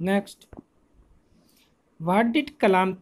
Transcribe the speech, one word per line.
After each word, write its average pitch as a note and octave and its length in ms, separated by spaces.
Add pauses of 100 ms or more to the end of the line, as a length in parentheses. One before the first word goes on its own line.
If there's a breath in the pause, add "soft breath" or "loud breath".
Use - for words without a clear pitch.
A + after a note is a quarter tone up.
Next, G3 480 (1500 soft breath)
what G3+ 320
did C#4+ 260
कलाम F#3+ 440